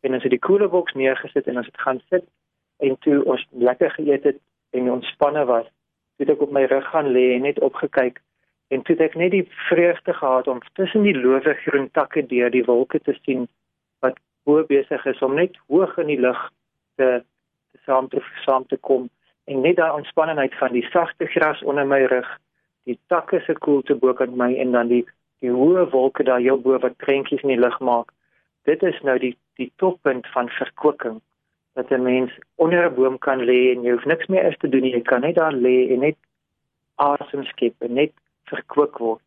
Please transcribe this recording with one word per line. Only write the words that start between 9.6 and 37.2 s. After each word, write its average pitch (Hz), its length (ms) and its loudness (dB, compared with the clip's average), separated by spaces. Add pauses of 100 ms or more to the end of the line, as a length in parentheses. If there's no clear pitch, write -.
vreugde 175 440 0
gehad 131 360 0
om 123 120 -4 (120)
tussen 190 300 0
die 202 140 4
lowegroen 135 760 0
takke 147 360 -2
deur 123 240 0
die 123 140 2
wolke 123 360 0
te - 220 -4
sien 127 260 -4 (520)
wat 127 180 -2 (260)
bo 151 200 4
besig 139 420 -2
is 131 160 -4
om 131 120 0
net 175 220 0 (100)
hoog 175 320 0
in 165 80 -2
die 147 140 -2
lug 123 300 -2 (460)
te, 127 280 2 (480)
te - 120 -20
saam 131 240 0
te, 139 140 -4 (220)
saam 131 220 0
te 131 100 -4
kom. 127 320 -2 (360)
En 135 160 -4
net 170 160 2
daai 165 160 2
ontspannenheid 151 640 -2
van 127 180 -2
die 123 200 -2
sagte 170 340 -2
gras 156 360 0
onder 143 240 -2
my 139 180 4
rug, 127 240 0 (560)
die 120 220 -8
takke 170 340 0
se - 140 -4
koelte 143 400 0
bokant 127 420 0
my 123 180 0
en 127 180 -2
dan 120 160 2
die, 120 160 2 (400)
die 123 100 0
hoë 170 380 4
wolke 131 340 2
daar 123 160 2
heel 131 200 2
bo 127 200 2
wat 123 200 -2
prentjies 139 440 -2
in 131 80 2
die 120 60 0
lug 123 200 2
maak. 120 320 -2 (540)
Dit 160 160 0
is 185 240 -2
nou 131 160 2
die, 127 120 -4 (260)
die 123 100 -8 (120)
toppunt 147 520 -2
van 123 240 -2
verkwikking, - 640 -4 (580)
dat - 120 -6
'n 127 120 0
mens 127 300 0 (240)
onder 170 340 2
'n 131 40 -12
boom 131 240 0
kan 135 220 -2
lê 123 320 4
en 123 120 -4
jy 123 80 2
hoef 120 120 -2
niks 160 220 -2
meer 190 180 0
eens - 140 0
te 151 100 -4
doen 135 140 2
nie. 127 140 0
Jy 117 60 -2
kan 123 180 0
net 160 160 0
daar 160 160 2
lê 127 400 2
en 127 80 0
net 135 160 0 (800)
asem 143 480 -2